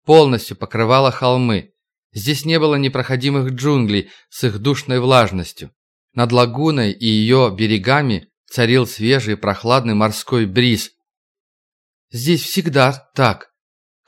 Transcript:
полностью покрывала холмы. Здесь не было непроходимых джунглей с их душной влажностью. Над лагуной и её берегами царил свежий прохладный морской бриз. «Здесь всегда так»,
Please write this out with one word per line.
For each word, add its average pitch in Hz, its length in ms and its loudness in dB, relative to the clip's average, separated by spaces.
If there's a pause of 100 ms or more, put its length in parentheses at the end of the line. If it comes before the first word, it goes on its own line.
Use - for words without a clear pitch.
полностью 143 500 4
покрывала 117 560 0
холмы. 123 600 -2 (420)
Здесь 135 320 -4
не 165 140 0
было 151 160 0
непроходимых 135 760 -2
джунглей 123 580 -2 (200)
с - 140 -16
их 104 160 -2
душной 127 400 -2
влажностью. 110 720 0 (420)
Над 120 180 0
лагуной 123 600 0
и 117 140 -6
её 113 440 2
берегами 110 760 -2 (220)
царил 123 380 0
свежий 107 500 -2
прохладный 113 560 0
морской 107 540 -2
бриз. 113 440 0 (1200)
«Здесь 139 300 -2
всегда 139 720 -2
так», 120 360 -2 (580)